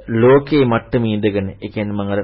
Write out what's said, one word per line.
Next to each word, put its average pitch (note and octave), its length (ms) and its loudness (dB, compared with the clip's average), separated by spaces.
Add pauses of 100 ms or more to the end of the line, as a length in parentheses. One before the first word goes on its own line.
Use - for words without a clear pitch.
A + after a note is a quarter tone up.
ලෝකයේ C3+ 600 2
මට්ටමේ A2+ 480 -2
ඉඳගෙන, G2+ 380 -2
ඒ - 180 -14
කියන්නේ G#2 260 -6
මම G2+ 160 -4
අර G2+ 120 -2